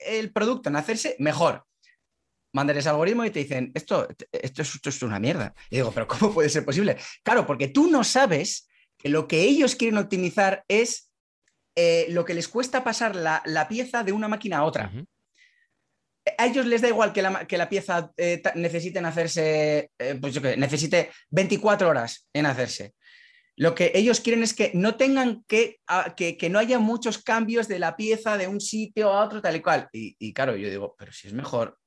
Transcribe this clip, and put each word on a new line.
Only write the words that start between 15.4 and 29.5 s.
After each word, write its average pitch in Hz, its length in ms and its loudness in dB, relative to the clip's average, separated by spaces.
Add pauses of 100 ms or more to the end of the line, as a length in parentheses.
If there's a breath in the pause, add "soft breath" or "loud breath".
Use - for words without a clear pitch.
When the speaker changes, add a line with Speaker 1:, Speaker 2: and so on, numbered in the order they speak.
Speaker 1:
A 233 80 4
ellos 254 200 0
les 233 160 2
da 240 60 4
igual 214 240 2
que 202 100 0
la 190 80 0
ma-, 170 160 -4
que 190 100 -2
la 170 120 -2
pieza, 180 480 -4
eh, 175 220 -2
ta-, 185 180 -2
necesiten 170 500 -4
hacerse, 156 920 0
eh, 139 220 -6
pues 127 140 -4
yo 139 80 -4
qué, 127 140 0
necesite 147 540 0 (200 loud breath)
veinticuatro 190 580 2
horas 120 440 -2
en 151 140 0
hacerse. 127 480 -4 (600 soft breath)
Lo 165 200 2
que 175 200 4
ellos 220 260 4
quieren 226 220 2
es 220 100 0
que - 220 0
no 208 220 2
tengan 269 500 2
que, 226 400 2
a-, - 300 -2
que, 170 200 -2
que 170 140 -2
no 202 80 2
haya 233 220 2
muchos 220 420 0
cambios 226 460 0
de 185 100 -4
la 165 180 -2
pieza 220 400 0
de 185 120 -4
un 202 120 -6
sitio 214 520 0
a 208 120 4
otro, 214 160 -4
tal 170 160 0